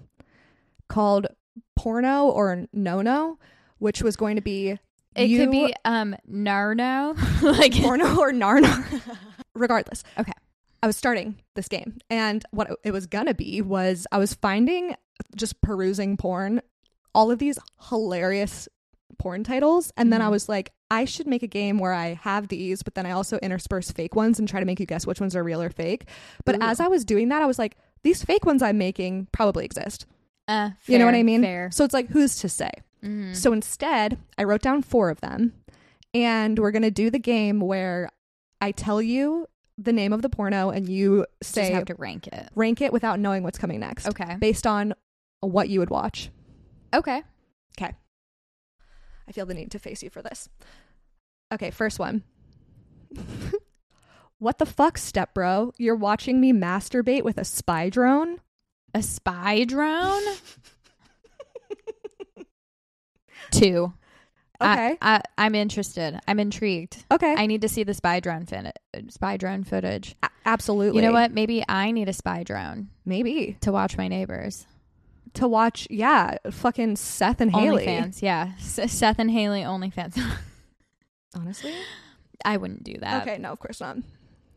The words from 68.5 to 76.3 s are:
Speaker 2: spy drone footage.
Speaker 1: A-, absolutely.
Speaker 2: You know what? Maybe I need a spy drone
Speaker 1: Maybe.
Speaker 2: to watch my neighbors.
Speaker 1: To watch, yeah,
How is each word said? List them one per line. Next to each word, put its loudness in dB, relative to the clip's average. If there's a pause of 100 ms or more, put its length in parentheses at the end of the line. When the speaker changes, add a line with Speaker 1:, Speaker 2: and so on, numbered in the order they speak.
Speaker 2:
spy -6
drone -6
footage. -6
Speaker 1:
A-, 2 (160)
absolutely. 2
Speaker 2:
You 6
know 6
what? 4
Maybe 0
I 0
need -2
a -2
spy -6
drone -10 (160)
Speaker 1:
Maybe. -2
Speaker 2:
to 0
watch -2
my -4
neighbors. -8 (680)
Speaker 1:
To 0
watch, 0
yeah, 2 (140)